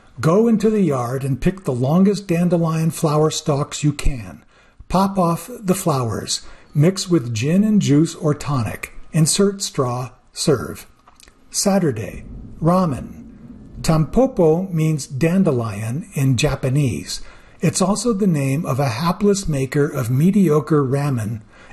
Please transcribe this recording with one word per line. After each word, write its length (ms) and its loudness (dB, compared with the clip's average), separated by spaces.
Go 260 4
into 220 4
the 140 2
yard 420 -2
and 160 -2
pick 240 -2
the 80 -2
longest 540 2
dandelion 640 0
flower 400 0
stalks 520 -4
you 120 2
can. 500 -2
Pop 280 0
off 300 0
the 160 0
flowers. 680 -4
Mix 340 2
with 260 0
gin 300 2
and 160 4
juice 340 4
or 200 -2
tonic. 580 -6
Insert 500 2
straw. 480 -4
Serve. 520 -2
Saturday, 760 -2
ramen. 640 0
Tampopo 880 2
means 360 0
dandelion 1040 -2
in 240 2
Japanese. 880 -2
It's 180 0
also 320 0
the 140 0
name 400 0
of 120 -2
a 100 0
hapless 600 0
maker 400 0
of 220 -4
mediocre 720 4
ramen 560 -2